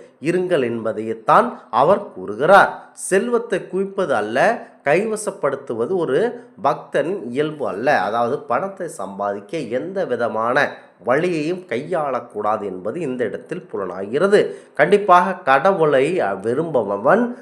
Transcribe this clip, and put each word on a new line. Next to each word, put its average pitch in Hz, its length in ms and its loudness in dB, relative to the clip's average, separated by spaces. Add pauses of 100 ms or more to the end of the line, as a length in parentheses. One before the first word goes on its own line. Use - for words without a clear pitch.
(200)
இருங்கள் 170 420 0
என்பதைத்தான் 113 840 0 (240)
அவர் 147 420 2
கூறுகிறார். 123 580 4 (220)
செல்வத்தை 226 640 -2 (100)
குவிப்பது 190 460 -2
அல்ல, 110 240 0 (460)
கைவசப்படுத்துவது 156 1120 -2
ஒரு 143 200 0 (460)
பக்தனின் 160 680 -2
இயல்பு 147 400 -4
அல்ல. 110 340 0
அதாவது, 117 360 -2
பணத்தை 170 500 -4
சம்பாதிக்க 101 680 -6
எந்த 147 460 -6
விதமான 117 520 -2 (480)
வழியையும் 160 640 0
கையாளக்கூடாது 123 960 -4
என்பது 98 360 -6
இந்த 127 240 -4
இடத்தில் 101 480 -8
புலனாகிறது. 107 680 0 (340)
கண்டிப்பாக 190 640 4 (120)
கடவுளை 151 560 4 (380)
விரும்புபவன் 127 800 2 (180)